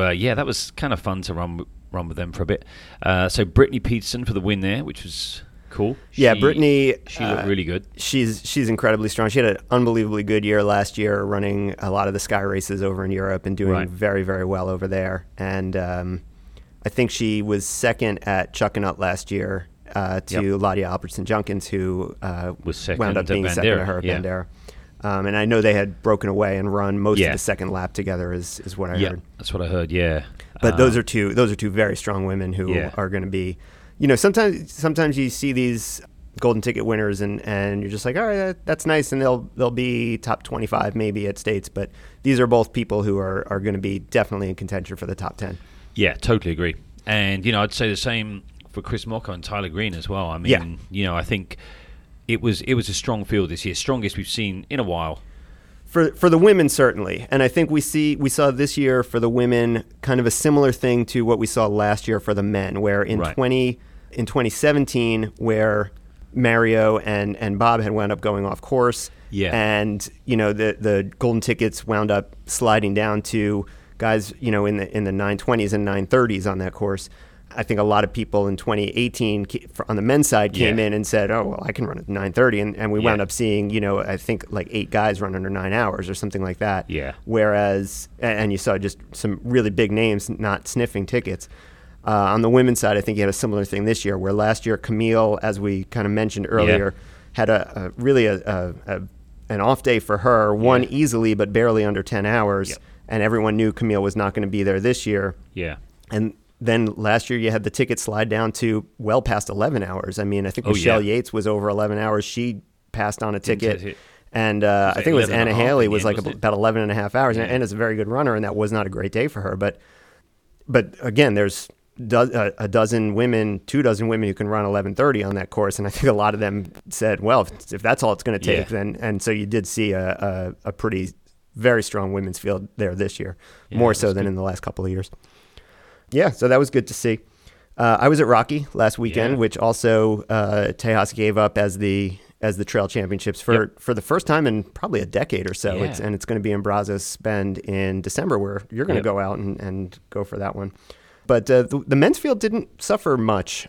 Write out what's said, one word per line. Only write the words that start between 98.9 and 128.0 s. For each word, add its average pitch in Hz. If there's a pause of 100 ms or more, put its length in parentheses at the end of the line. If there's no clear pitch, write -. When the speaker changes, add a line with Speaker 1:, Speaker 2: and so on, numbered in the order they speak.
Speaker 2:
an 104
off 127
day 120
for 104
her, 110
won 123
Speaker 1:
Yeah. -
Speaker 2:
easily 117
but 101
barely 113
under 101
ten 101
hours, 104
Speaker 1:
Yep. - (300)
Speaker 2:
and 110
everyone 107
knew 110
Camille 104
was 98
not 101
gonna 104
be 98
there 95
this 120
year. 98 (180)
Speaker 1:
Yeah. 82 (340)
Speaker 2:
And 110 (280)
then 117 (100)
last 107
year 123
you 113
had 110
the 107
ticket 120
slide 110
down 110
to 107 (120)
well 113
past 104
eleven 110
hours. 92
I 104
mean, 101
I 95
think 117
Speaker 1:
Oh, 104
Speaker 2:
Michelle 107
Speaker 1:
yeah. 104
Speaker 2:
Yates 123
was 107
over 104
eleven 104
hours. 107
She 120 (320)
passed 104
on 104
a 101
Speaker 1:
Didn't 107
Speaker 2:
ticket. 101
Speaker 1:
hit 98
it. - (360)
Speaker 2:
And, 107
uh, 101
Speaker 1:
It -
was 101
Speaker 2:
I -
think -
it 160
was 113
Speaker 1:
eleven 113
and 113
a 107
half 113
Speaker 2:
Anna 120
Haley 135
Speaker 1:
in 104
the -
Speaker 2:
was, 101
Speaker 1:
end, 107
Speaker 2:
like, 107
Speaker 1:
wasn't 107
it? -
Speaker 2:
about 107
eleven 110
and 104
a 104
half 104
hours. 127
And 113
Speaker 1:
Yeah. 120
Speaker 2:
Anna's 120
a -
very 110
good 104
runner, 123
and 107
that 95
was 104
not 107
a -
great 98
day 123
for 104
her. 92
But, 98 (920)
but 120
again, 123
there's 101 (400)
do-, 117 (160)
a, 104
a 107
dozen 110
women, 110
two 143
dozen 113
women 110
who 95
can 104
run 104
eleven 101
thirty 131
on 98
that 95
course. 101
And 101
I 98
think -
a 110
lot 104
of 104
them 101 (180)
said, 107
"Well, 113
if, -
if 98
that's 110